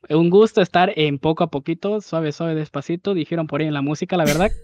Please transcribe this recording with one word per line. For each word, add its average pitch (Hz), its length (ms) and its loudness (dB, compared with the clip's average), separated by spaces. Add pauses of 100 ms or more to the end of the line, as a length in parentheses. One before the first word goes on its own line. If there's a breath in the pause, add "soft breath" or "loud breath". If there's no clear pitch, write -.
(100)
Un 170 200 4
gusto 214 300 6
estar 180 360 2
en 147 240 0
Poco 160 240 0
a 165 80 -6
Poquito, 170 480 -4
suave, 165 320 -4
suave, 165 240 -4
despacito, 165 580 -6
dijeron 165 320 -4
por 143 140 -4
ahí 156 80 0
en 151 60 -2
la 143 80 -4
música, 151 340 -4
la 165 80 2
verdad. 160 260 2 (140)